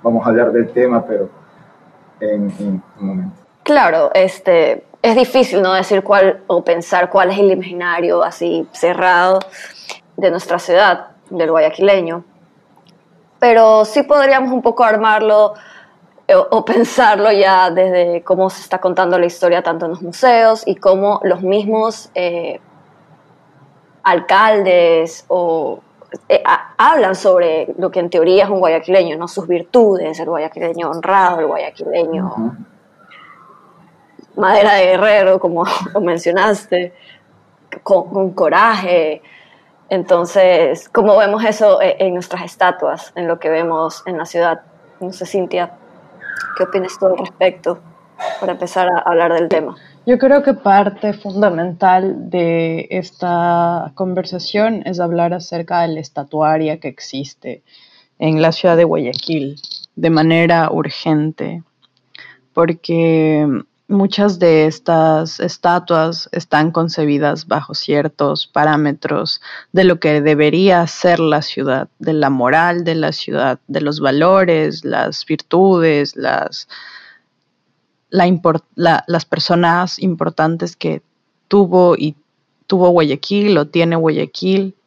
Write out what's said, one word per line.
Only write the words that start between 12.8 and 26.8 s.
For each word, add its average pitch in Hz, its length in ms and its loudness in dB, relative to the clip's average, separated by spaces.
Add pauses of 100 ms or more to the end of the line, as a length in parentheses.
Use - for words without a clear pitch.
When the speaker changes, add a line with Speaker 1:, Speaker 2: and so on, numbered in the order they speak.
Speaker 2:
Pero 220 460 6
sí 277 180 0
podríamos 269 500 2
un 247 80 -2
poco 240 220 0
armarlo, 214 720 2 (720)
eh, 190 80 6
o, - 160 4
o 226 120 0
pensarlo 214 680 2
ya 190 400 4
desde 175 520 0
cómo 185 280 0
se - 100 -18
está - 180 -6
contando 180 380 0
la 175 80 2
historia 175 380 0
tanto 165 220 -4
en 165 60 -6
los 175 120 -12
museos 220 640 2
y 196 80 -4
cómo 196 480 0
los 175 180 -2
mismos, 214 720 -2
eh, 170 460 -6 (1400)
alcaldes 180 1200 2
o, 165 520 -2 (500)
eh, - 160 2
ha-, - 320 0
hablan 226 380 2